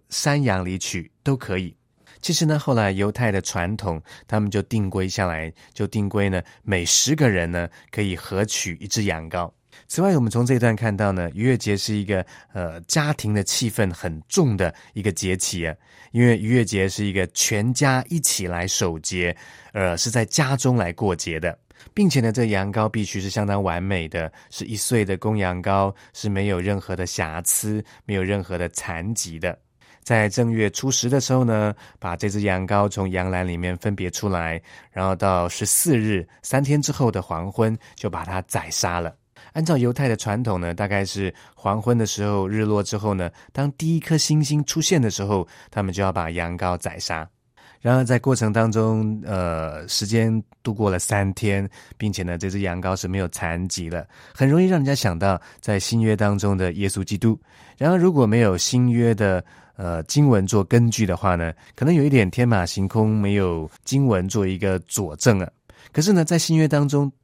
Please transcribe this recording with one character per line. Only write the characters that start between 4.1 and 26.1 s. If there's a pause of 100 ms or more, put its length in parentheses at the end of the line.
他
们
就
定
规
下
来， (220)
就
定
规
呢， (220)
每
十
个
人
呢， (240)
可
以
合
取
一
只
羊
羔。 (360)
此
外，
我
们
从
这
一
段
看
到
呢，
逾
越
节
是
一
个， (280)
呃，
家
庭
的
气
氛
很
重
的 (200)
一
个
节
期
啊， (360)
因
为
逾
越
节
是
一
个
全
家
一
起
来
守
节， (380)
呃，
是
在
家
中
来
过
节
的， (380)
并
且
呢，
这
羊
羔
必
须
是
相
当
完
美
的， (180)
是
一
岁
的
公
羊
羔， (200)